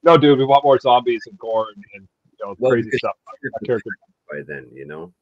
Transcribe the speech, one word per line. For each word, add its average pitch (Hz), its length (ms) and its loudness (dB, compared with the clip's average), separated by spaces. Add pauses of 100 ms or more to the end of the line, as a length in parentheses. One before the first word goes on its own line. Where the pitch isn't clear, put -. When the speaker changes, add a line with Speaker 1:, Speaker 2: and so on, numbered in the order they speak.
Speaker 1:
"No, 165 140 6
dude, 143 200 4
we 135 80 0
want 139 180 4
more 139 160 4
zombies 123 480 0
and 104 120 -20
gore 110 360 -6
and, 101 80 -20 (120)
and, 98 120 -20 (240)
you - 140 -14
know, 101 140 -14
Speaker 2:
Well, 127 140 0
Speaker 1:
crazy 113 160 -4
Speaker 2:
because 120 100 -6
Speaker 1:
stuff." 104 160 -8 (260)
Speaker 2:
it's 135 120 -12
Speaker 1:
Not 107 120 -12
character 117 240 -6 (400)
Speaker 2:
by 73 180 -12
then, 69 240 -16
you 67 140 -20
know 80 260 -18 (100)